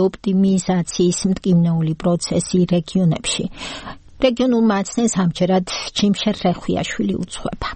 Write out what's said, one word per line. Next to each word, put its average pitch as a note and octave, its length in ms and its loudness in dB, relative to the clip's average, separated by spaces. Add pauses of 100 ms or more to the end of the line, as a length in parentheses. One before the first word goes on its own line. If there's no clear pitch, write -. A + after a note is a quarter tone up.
ოპტიმიზაციის F#3 1120 0 (100)
მტკივნეული E3+ 720 2
პროცესი F3 580 0 (140)
რეგიონებში. - 720 0 (840)
რეგიონულ A#3+ 380 2 (100)
მაცნეს G#3 480 -2
ამჯერად F3+ 440 2 (320)
ჯიმშე G#3 340 2 (140)
რეხვიაშვილი F#3 680 -2
უძღვება. - 640 -6